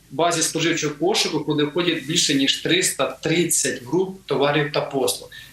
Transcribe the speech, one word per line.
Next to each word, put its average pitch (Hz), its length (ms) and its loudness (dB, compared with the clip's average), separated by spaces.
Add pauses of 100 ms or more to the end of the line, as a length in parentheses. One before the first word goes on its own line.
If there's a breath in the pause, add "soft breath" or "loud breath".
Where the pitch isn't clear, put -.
(100)
базі 160 320 2
споживчого 156 580 0
кошику, 170 400 0
куди 147 240 0
входять 165 420 0
більше 156 280 2
ніж 135 280 2
триста 160 600 0
тридцять 156 640 0
груп 185 400 0
товарів 143 460 0
та 143 80 0
послуг. 127 500 -2 (220 loud breath)